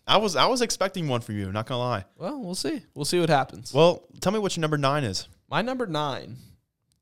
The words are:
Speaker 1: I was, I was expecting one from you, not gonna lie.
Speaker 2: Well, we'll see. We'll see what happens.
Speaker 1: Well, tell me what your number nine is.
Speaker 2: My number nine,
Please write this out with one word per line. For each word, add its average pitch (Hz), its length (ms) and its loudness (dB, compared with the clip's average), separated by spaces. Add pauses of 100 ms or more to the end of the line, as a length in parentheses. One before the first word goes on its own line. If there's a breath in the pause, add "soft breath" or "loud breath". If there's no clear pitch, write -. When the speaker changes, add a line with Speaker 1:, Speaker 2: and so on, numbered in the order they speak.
Speaker 1:
I 160 120 6
was, 202 180 0
I 135 100 6
was 247 140 2
expecting 190 480 -2
one 123 120 0
from 110 160 -6
you, 98 140 -4
not 107 160 -2
gonna 123 140 -4
lie. 120 240 -2 (120)
Speaker 2:
Well, 269 240 -8
we'll 185 140 -8
see. 262 280 -4 (120)
We'll 143 100 -6
see 180 140 0
what 170 100 2
happens. 131 460 0
Speaker 1:
Well, 165 300 6 (160)
tell 185 120 2
me 220 60 0
what 190 180 -2
your 175 40 -4
number 151 180 0
nine 143 260 0
is. 95 240 -4 (200)
Speaker 2:
My 151 140 0
number 247 240 -4
nine, 135 500 -6 (640)